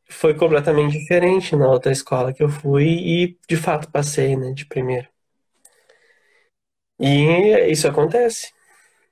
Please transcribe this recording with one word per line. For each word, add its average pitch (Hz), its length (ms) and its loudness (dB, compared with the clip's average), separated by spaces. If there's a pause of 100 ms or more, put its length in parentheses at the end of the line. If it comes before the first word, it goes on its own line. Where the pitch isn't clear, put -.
(100)
foi 156 240 0
completamente 147 640 0
diferente 180 560 0
na 139 140 2
outra 131 240 2
escola 131 400 -4
que 143 100 -4
eu 147 60 2
fui 143 380 0
e, 175 520 -2 (100)
de 165 80 -2
fato, 156 340 -4
passei, 143 460 -2
né, 131 160 -6
de 139 140 -12
primeira. 127 420 -6 (1900)
E 156 720 4
isso 156 160 0
acontece. 156 640 0 (600)